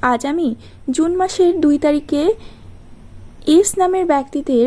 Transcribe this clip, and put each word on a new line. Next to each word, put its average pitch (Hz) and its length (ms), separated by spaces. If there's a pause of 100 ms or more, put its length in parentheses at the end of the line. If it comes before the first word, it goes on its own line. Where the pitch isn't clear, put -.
আজ 247 240
আমি 311 220 (420)
জুন 320 260
মাসের 370 440
দুই 294 180
তারিখে 294 440 (1200)
এস 349 220 (100)
নামের 370 280
ব্যক্তিদের 277 600